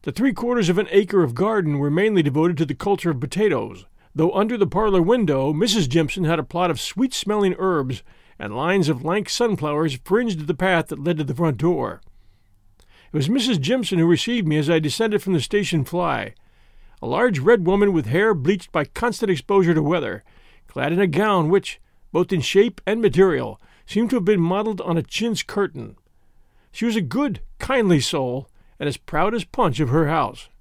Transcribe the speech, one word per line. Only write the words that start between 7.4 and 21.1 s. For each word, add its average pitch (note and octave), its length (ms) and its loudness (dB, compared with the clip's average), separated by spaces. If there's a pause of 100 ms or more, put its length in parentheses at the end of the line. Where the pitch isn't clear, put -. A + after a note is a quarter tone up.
herbs, D#3 440 -2 (360)
and G#2 160 -8
lines E3 340 2
of C3 140 -2
lank F#3 240 -2
sunflowers D3+ 800 -2
fringed F#3+ 420 0
the E3+ 60 -2
path F3 340 0
that D3 160 -8
led E3 140 0
to D#3 80 -2
the C#3 100 -6
front D3+ 220 0
door. C3+ 440 -2 (800)
It - 380 -10
was C#3+ 120 0
Missus A#3+ 280 2
Jimson F#3+ 420 0
who E3 60 4
received F#3+ 420 2
me D3+ 100 2
as D3+ 120 0
I E3 100 4
descended G#3 420 -2
from F#3+ 120 -2
the - 80 0
station F3 420 0
fly. D#3 520 -4 (680)
A - 40 -10
large E3 340 0
red F3+ 280 4
woman G3+ 240 4
with D#3 140 0
hair F#3+ 280 2
bleached E3+ 380 -2
by D3+ 140 0
constant A3+ 440 -4
exposure F3+ 440 2
to D#3 100 2
weather, C#3+ 400 -4 (440)
clad C#3+ 260 -4
in F3+ 80 2
a G3 60 2
gown F3 420 2